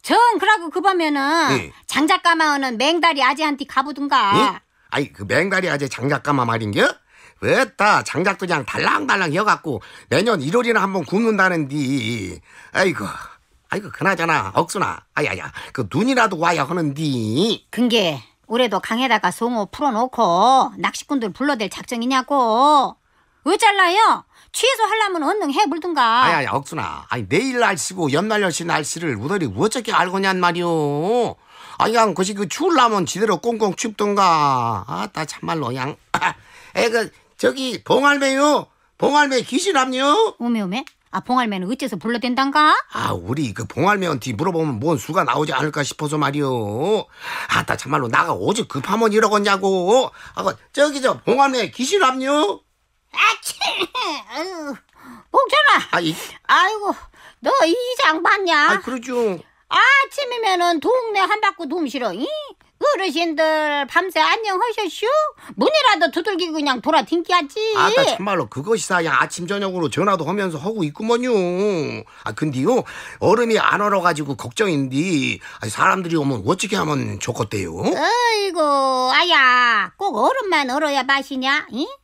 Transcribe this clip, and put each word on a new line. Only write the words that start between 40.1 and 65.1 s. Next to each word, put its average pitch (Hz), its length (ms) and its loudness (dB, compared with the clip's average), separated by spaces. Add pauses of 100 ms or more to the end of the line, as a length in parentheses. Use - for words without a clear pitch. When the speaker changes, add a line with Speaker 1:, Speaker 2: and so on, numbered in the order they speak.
Speaker 1:
오메, 233 240 -2
오메. 208 220 -4 (260)
아, 185 100 -4
봉알매는 208 500 -2
어째서 262 260 -6
불러댄단가? 262 800 2 (160)
Speaker 2:
아, - 200 -4
우리 110 420 -4
그 117 120 -8
봉알매한테 165 680 -2
물어보면 156 460 -2
뭔 151 180 0
수가 160 260 -2
나오지 143 280 -2
않을까 143 320 -2
싶어서 151 340 -6
말이오. 139 880 -2 (420)
아따, - 280 0
참말로 139 320 -2
나가 147 260 2
오직 123 340 -2
급하면 208 440 0
이러겠냐고. 202 960 2 (240)
아, 185 80 -8
그, 196 140 -2 (160)
저기 285 280 2
저 202 200 0
봉알매 262 500 0
귀신 330 320 0
합요? 277 580 0 (500)
Speaker 1:
아치! 415 440 -2 (760)
아유, 302 440 -10 (560)
복전아. 523 600 2
Speaker 2:
아, 170 80 2
이 165 140 -2 (320)
Speaker 1:
아이고, 381 480 2 (460)
너 269 100 0 (140)
이장 480 580 0
봤냐? 339 500 2
Speaker 2:
아, 392 80 0
그러죠. 240 580 -4 (320)
Speaker 1:
아침이면은 453 1120 2
동네 440 400 0
한 415 200 0
바퀴 381 280 -2
돔 311 200 -4
실어, 233 240 -4
이? 220 140 -6 (680)
어르신들 311 920 0
밤새 349 320 0
안녕하셨슈? 415 840 0 (500)